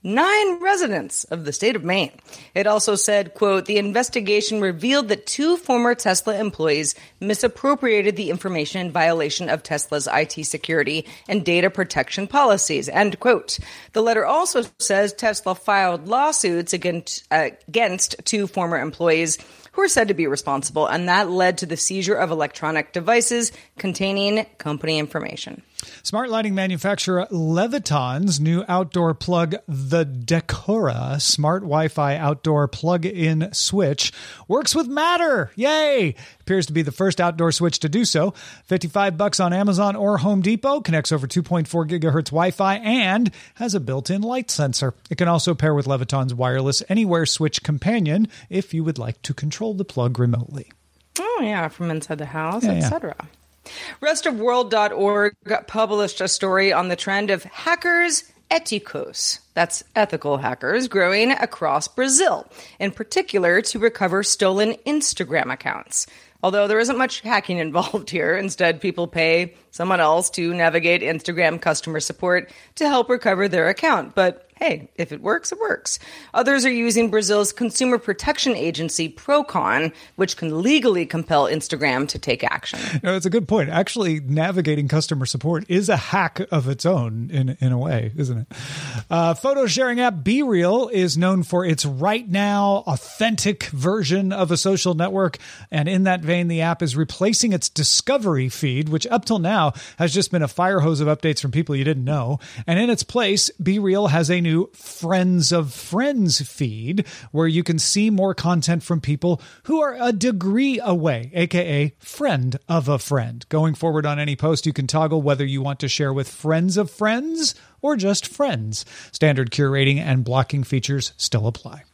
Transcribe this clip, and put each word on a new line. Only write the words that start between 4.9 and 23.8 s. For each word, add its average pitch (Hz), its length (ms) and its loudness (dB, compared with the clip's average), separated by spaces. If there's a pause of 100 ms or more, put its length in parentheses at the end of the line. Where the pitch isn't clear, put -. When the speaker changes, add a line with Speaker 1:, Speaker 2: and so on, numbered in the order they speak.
Speaker 1:
that 302 180 -2
two 320 300 0
former 240 400 2
Tesla 202 420 0
employees 156 560 0 (240)
misappropriated 214 960 2
the 175 160 -4
information 175 500 -4
in 180 120 -6
violation 165 560 0
of 147 160 -2
Tesla's 147 420 -4
I 151 180 2
T 156 200 -10
security 151 600 -2 (220)
and 202 180 -2
data 175 240 2
protection 185 600 -4
policies," 190 600 2
end 196 300 2
quote. - 400 0 (340)
The 220 100 2
letter 226 220 2
also 294 380 2 (160)
says 202 360 2
Tesla 208 420 -2
filed 185 500 0
lawsuits 214 680 0
against, 170 600 -4
uh, 156 180 2 (160)
against 190 480 0 (100)
two 202 220 -2
former 170 320 -2
employees 160 580 0 (360)
who 381 100 0
are 392 60 4
said 226 200 2
to 196 60 2
be 160 140 0
responsible, 139 580 -2
and 175 220 -2
that 185 200 4
led 180 300 2
to 185 80 -8
the 165 100 -6
seizure 190 400 -2
of 175 140 0
electronic 156 640 -4
devices 233 580 0 (280)
containing 196 680 -2 (140)